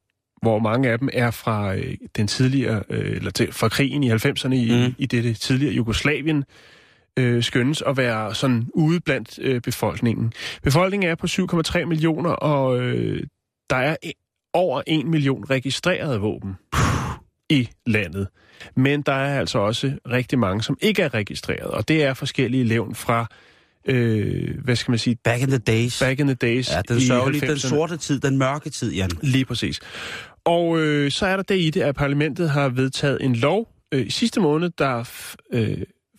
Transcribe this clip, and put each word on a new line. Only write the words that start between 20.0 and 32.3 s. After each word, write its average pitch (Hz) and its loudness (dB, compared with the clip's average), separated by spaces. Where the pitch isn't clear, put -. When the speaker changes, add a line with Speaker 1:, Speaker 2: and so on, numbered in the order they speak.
Speaker 1:
rigtig 127 0
mange, 104 0
som 143 -2
ikke 208 2
er 160 0
registreret, - -6
og - -2
det 156 4
er 135 2
forskellige 131 0
levn 110 0
fra, 117 0
øh, 110 0
hvad 123 0
skal - -2
man 117 2
sige? 117 0
Speaker 2:
Back 120 0
in 139 2
the 135 2
days. 117 0
Speaker 1:
Back 131 0
in 143 2
the 135 2
days 123 0
Speaker 2:
Ja, 85 0
den 120 2
Speaker 1:
i 127 4
Speaker 2:
sørgelige, 131 2
den 135 0
Speaker 1:
halvfemserne. 139 0
Speaker 2:
sorte 165 -2
tid, - -2
den 135 2
mørke 139 0
tid, 117 -4
Jan. 92 0
Speaker 1:
Lige 131 2
præcis. - -4
Og, 170 2
øh, 147 0
så - -2
er 190 0
der 196 -4
det 190 0
i 160 2
det, 151 0
at 135 0
parlamentet 147 0